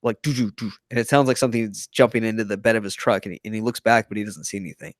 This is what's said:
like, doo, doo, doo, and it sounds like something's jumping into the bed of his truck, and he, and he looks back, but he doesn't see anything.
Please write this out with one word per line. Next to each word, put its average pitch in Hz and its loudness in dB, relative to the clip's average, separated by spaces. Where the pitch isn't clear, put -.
like, 117 -2
doo, 147 -2
doo, 120 0
doo, 107 -8
and 120 -2
it 117 0
sounds 139 4
like 127 2
something's 113 -2
jumping 117 4
into 110 -2
the 101 -4
bed 113 2
of 110 0
his 98 -6
truck, 104 0
and 98 -8
he, - -14
and 107 -8
he 110 -4
looks 120 -4
back, 113 4
but 104 -8
he 104 -4
doesn't 95 -12
see - -8
anything. 80 -12